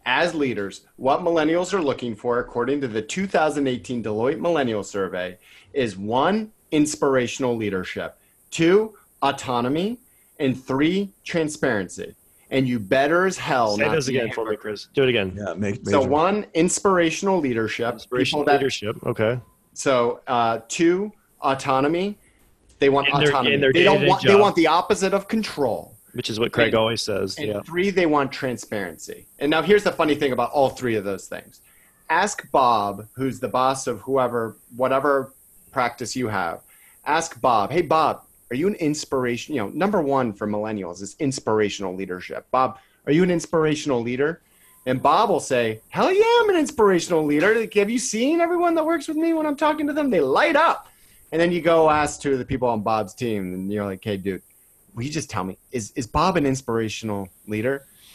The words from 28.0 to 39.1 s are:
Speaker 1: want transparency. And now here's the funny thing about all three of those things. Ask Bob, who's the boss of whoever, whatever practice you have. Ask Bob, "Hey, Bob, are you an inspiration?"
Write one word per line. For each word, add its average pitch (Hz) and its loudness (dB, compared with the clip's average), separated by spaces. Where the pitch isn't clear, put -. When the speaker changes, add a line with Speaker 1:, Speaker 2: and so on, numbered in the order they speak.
Speaker 1:
want 147 2
transparency. 104 -8
And 143 0
now 160 2
here's 202 4
the 180 2
funny 151 2
thing 143 -2
about 117 -2
all 135 2
three 117 -4
of 95 -4
those 98 -8
things. - -14
Ask 180 -2
Bob, 110 2
who's 127 -4
the 123 -6
boss 131 0
of 113 -4
whoever, 120 -2
whatever 135 0
practice 120 -4
you 123 -2
have. 92 -4
Ask 156 -2
Bob, 110 2
"Hey, 175 0
Bob, 156 2
are 120 -6
you 160 0
an 208 0
inspiration?" 139 -4